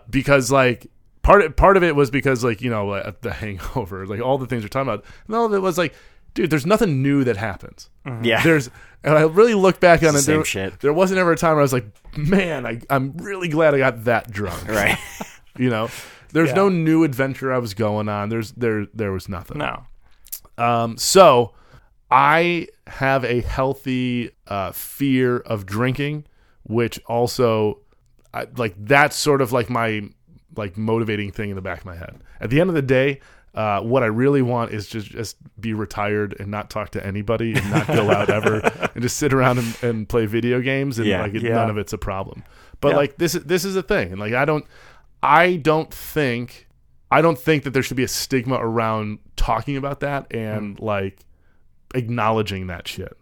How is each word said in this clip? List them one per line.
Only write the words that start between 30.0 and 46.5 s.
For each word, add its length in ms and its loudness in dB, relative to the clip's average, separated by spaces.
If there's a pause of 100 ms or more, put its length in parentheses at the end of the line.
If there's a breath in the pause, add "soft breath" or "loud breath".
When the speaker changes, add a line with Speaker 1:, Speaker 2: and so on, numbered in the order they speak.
Speaker 1:
like, 200 -8
motivating 540 -2
thing 200 -8
in 40 -10
the 80 -10
back 160 -8
of 80 -20
my 80 -16
head. 240 -16 (220 soft breath)
At 100 -8
the 100 4
end 80 4
of 60 -2
the 80 0
day, 380 0 (340 soft breath)
uh, 280 -2
what 200 2
I 40 2
really 360 2
want 300 -2
is 160 -8
just, 180 -10
just 300 -12 (240)
be 120 -6
retired 680 -4
and 100 -10
not 180 -8
talk 220 -8
to 160 -8
anybody 480 -2
and 160 -4
not 160 0
go 240 2
out 180 2
ever 300 0
Speaker 3:
<laughs> 380 -2
Speaker 1:
and 60 -6
just 160 -4
sit 140 0
around 260 2
and, 260 -6
and 240 -4
play 180 0
video 340 0
games 380 -2
and, 80 0
Speaker 3:
Yeah. 160 0
Speaker 1:
like, 120 -6
it, 80 -4
Speaker 2:
Yeah. 120 0
Speaker 1:
none 160 0
of 80 -4
it's 140 -8
a 60 -8
problem. 440 -8 (380 soft breath)
But 80 2
Speaker 2:
Yeah. 80 4
Speaker 1:
like, 220 0
this 180 0
is, 80 -6
this 200 -2
is 120 -4
a 80 -2
thing. 260 -2
And, 100 -10
like, 140 -4
I 100 2
don't, 200 0 (640 soft breath)
I 300 6
don't 340 0
think, 760 -6 (440)